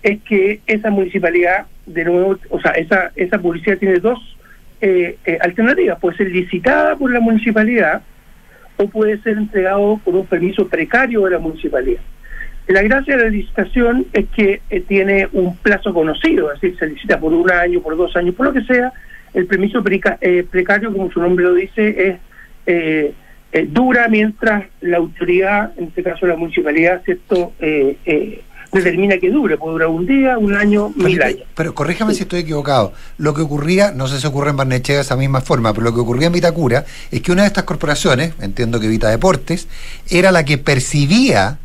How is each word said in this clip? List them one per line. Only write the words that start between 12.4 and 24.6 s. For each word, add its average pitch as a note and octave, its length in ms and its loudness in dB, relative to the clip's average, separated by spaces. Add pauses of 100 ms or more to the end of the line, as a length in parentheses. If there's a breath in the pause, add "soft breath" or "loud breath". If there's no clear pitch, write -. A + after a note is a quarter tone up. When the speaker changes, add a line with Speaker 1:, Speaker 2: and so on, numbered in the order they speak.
Speaker 1:
La F#3+ 160 4
gracia C4+ 340 0
de A#3+ 80 2
la A3 40 0
licitación A#3 840 0
es G#3 120 0 (100)
que, G3+ 340 2
eh, F#3+ 120 -2
tiene G3 520 0
un F3+ 240 0
plazo G3+ 360 0
conocido, D#3+ 600 0
es C#3+ 80 -10
decir, F3+ 180 -2
se D#3+ 80 -2
licita D#3 320 -2
por D#3 140 0
un F3 180 4
año, F3 300 2
por D#3+ 160 -6
dos F3 180 -2
años, F3 200 0
por C4 100 0
lo C#4+ 80 0
que C4 100 0
sea. B3 300 0 (400 loud breath)
El F#3 140 0
permiso G3 360 -2
preca-, F#3+ 380 -2
eh, F3+ 280 2
precario, G3+ 440 0
como F#3+ 180 -4
su - 80 -4
nombre F3 240 2
lo F3+ 120 4
dice, G3 540 0
es, F3+ 80 -4 (500 loud breath)
eh, D#3 460 0 (380 soft breath)
eh, D#3+ 180 0
dura A#3+ 380 2
mientras G#3+ 560 0 (160)